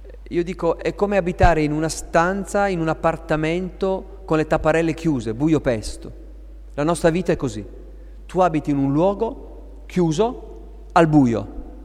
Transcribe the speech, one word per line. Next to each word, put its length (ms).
Io 120
dico, 360
è 180
come 200
abitare 460
in 80
una 180
stanza, 760
in 140
un 80
appartamento 1400
con 140
le 100
tapparelle 460
chiuse, 380
buio 280
pesto. 640
La 80
nostra 280
vita 200
è 60
così. 280
Tu 140
abiti 300
in 80
un 140
luogo 960
chiuso 1040
al 140
buio 560